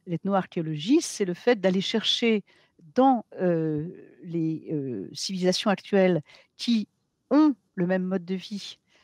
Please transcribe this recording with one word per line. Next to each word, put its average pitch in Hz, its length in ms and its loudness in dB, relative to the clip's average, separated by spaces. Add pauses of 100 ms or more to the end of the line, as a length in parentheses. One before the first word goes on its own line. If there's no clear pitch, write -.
L'ethnoarchéologie, 180 920 0
c'est - 240 -4
le 180 80 -2
fait 240 260 0
d'aller 185 220 2
chercher 220 600 0 (520)
dans, 254 300 4 (160)
euh, 160 480 0 (340)
les, 160 480 -4
euh, 131 420 -6
civilisations 185 560 -2
actuelles 185 520 2 (340)
qui 226 320 -2 (440)
ont 294 220 6 (220)
le 180 100 0
même 185 180 0
mode 185 220 -4
de 185 100 -4
vie, - 440 -12 (240)